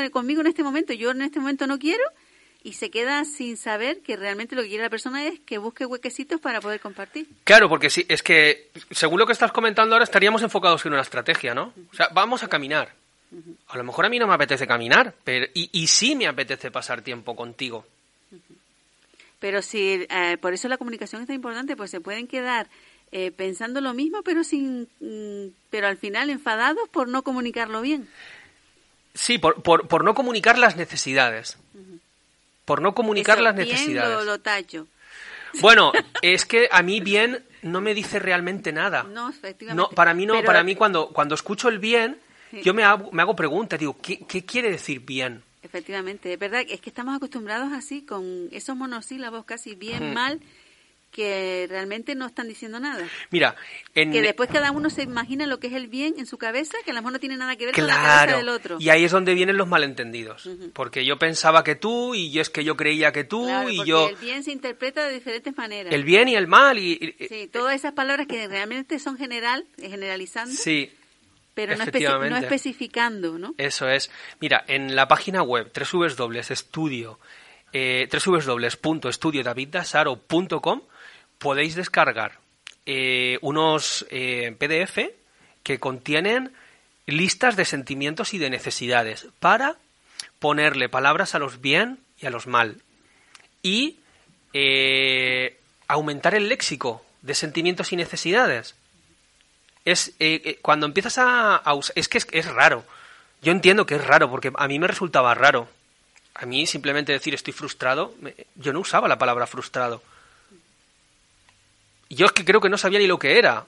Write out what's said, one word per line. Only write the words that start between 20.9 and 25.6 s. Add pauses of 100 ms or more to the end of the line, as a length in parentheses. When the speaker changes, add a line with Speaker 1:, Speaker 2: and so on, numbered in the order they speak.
Speaker 1:
es
tan
importante,
pues
se
pueden
quedar, (440)
eh,
pensando
lo
mismo,
pero
sin, (100)
mm, (200)